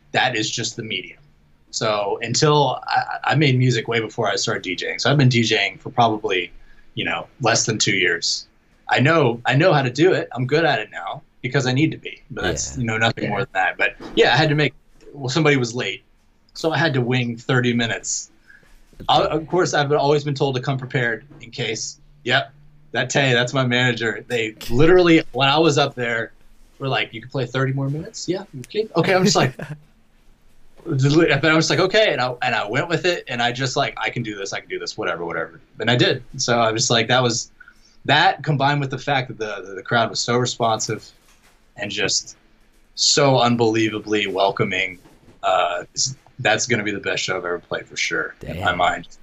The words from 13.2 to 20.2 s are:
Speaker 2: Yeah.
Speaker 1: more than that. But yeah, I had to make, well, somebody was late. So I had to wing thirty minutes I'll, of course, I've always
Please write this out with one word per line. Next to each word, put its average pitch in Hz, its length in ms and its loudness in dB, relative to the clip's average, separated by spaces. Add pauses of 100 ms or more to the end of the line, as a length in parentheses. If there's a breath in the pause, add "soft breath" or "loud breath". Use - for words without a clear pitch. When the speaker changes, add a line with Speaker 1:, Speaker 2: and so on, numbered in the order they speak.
Speaker 2:
Yeah. 107 60 -4
Speaker 1:
more 101 100 -4
than 98 140 -6
that. 92 220 0
But 101 200 -2 (180)
yeah, 120 200 4
I - 20 2
had 151 140 2
to 147 40 0
make, 147 180 0 (400)
well, 135 160 -8
somebody 147 280 4
was 120 180 -2
late. 110 300 -6 (480)
So - 180 -4
I 147 80 0
had 151 160 2
to 131 60 2
wing 120 360 -2
thirty 123 360 2
minutes - 580 -4 (800 soft breath)
I'll, 156 160 4
of 156 220 -2
course, 175 280 0
I've 143 180 2
always 147 320 2